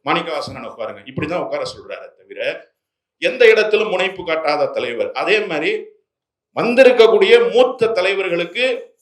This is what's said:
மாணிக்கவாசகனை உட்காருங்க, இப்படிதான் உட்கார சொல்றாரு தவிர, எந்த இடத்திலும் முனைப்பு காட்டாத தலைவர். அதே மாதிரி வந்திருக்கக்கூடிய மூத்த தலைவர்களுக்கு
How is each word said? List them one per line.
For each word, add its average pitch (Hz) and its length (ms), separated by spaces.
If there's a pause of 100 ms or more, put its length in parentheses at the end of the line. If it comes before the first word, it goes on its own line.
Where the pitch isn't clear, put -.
மாணிக்கவாசகனை 147 640
உட்காருங்க, 110 360
இப்படிதான் 151 400
உட்கார - 200
சொல்றாரு 98 420 (100)
தவிர, 98 260 (800)
எந்த 240 260
இடத்திலும் 214 420
முனைப்பு 180 340
காட்டாத 151 420
தலைவர். 117 460
அதே 165 280
மாதிரி 165 320 (840)
வந்திருக்கக்கூடிய 220 800 (160)
மூத்த 247 440
தலைவர்களுக்கு 185 720 (360)